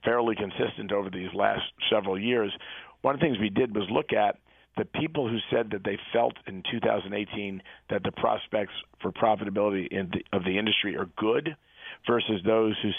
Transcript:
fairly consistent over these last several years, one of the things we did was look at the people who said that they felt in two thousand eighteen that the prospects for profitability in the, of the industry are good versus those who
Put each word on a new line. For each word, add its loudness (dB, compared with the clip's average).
fairly 2
consistent -4
over 0
these -6
last 2
several 2
years, 2
one 2
of -6
the 4
things 0
we 2
did 2
was 0
look 0
at 2
the -2
people -2
who 0
said 2
that -6
they -2
felt 4
in -10
two -4
thousand 0
eighteen -6
that -2
the -2
prospects 0
for -2
profitability 2
in -4
the, -2
of 0
the 2
industry 0
are -4
good 0
versus 2
those 4
who 0